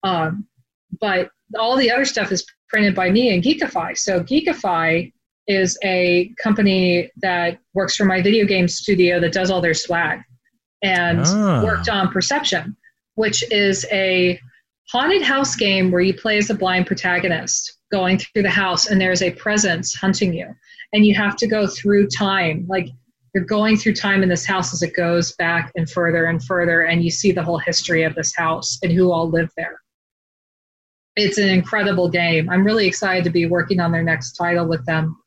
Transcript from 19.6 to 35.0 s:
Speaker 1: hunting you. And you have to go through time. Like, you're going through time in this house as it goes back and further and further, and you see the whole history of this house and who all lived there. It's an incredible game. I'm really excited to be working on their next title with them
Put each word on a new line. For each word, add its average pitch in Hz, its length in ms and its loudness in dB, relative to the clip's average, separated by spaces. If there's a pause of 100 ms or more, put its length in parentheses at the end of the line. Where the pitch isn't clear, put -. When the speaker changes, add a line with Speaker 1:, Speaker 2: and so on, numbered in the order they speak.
Speaker 1:
hunting 190 400 0
you. 175 140 -8 (460)
And 214 120 6
you 208 100 6
have 202 220 -2
to 233 100 -2
go 214 200 0
through 202 400 2
time. 190 640 -2
Like, 190 180 -2 (460)
you're 185 120 0
going 214 320 2
through 214 160 0
time 196 300 0
in 185 40 2
this 175 180 0
house 185 280 -2
as 165 100 -4
it 165 100 -4
goes 170 440 0
back 170 400 -2
and 165 120 -2
further 165 360 0
and 165 180 -2
further, 170 380 0
and 170 200 2
you 170 80 2
see 190 220 0
the 175 100 0
whole 165 180 -2
history 165 440 -2
of 156 100 -2
this 160 220 -6
house 165 480 -4
and 170 80 0
who 180 180 4
all 165 200 0
lived 165 260 -2
there. 165 240 -10 (1400)
It's 208 220 0
an 202 120 2
incredible 185 600 0
game. 170 400 0
I'm 185 140 2
really 214 240 2
excited 185 380 -2
to 180 40 0
be 170 160 0
working 175 340 0
on 170 120 0
their 165 120 0
next 160 300 -4
title 175 320 0
with 165 200 -4
them 160 420 -2